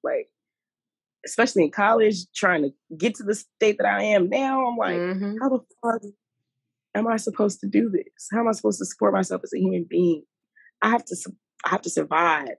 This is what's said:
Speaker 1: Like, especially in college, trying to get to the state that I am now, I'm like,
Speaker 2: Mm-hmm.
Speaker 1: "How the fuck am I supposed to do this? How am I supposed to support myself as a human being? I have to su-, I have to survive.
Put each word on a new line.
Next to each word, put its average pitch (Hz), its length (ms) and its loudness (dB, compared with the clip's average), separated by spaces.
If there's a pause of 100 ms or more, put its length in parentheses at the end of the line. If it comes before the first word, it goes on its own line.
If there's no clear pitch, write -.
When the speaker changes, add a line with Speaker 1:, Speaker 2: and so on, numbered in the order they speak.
Speaker 1:
Like, 131 240 -4 (960)
especially 226 400 2
in 143 60 0
college, 214 640 2
trying 180 260 2
to 139 80 0 (260)
get 220 200 0
to 220 80 -14
the 202 100 0
state 208 440 0
that - 80 2
I 202 160 2
am 208 260 4
now, 262 380 0
I'm 240 100 -2
like, 185 220 0
Speaker 2:
Mm-hmm. 190 420 -4
Speaker 1:
"How 269 80 -2
the 254 120 0 (220)
fuck 226 200 -2 (920)
am 220 140 0
I 226 80 0
supposed 214 440 -2
to 202 60 -8
do 208 240 2
this? - 400 -6
How 220 100 -2
am 233 80 0
I 220 40 2
supposed 208 260 -2
to 196 60 -4
support 196 300 0
myself 190 300 -2
as - 100 -12
a - 40 -6
human 185 300 0
being? 170 360 2 (580)
I 214 80 2
have 233 160 0
to 185 100 -10
su-, - 180 -14 (300)
I 175 60 0
have 180 120 0
to 180 80 -8
survive. 156 680 0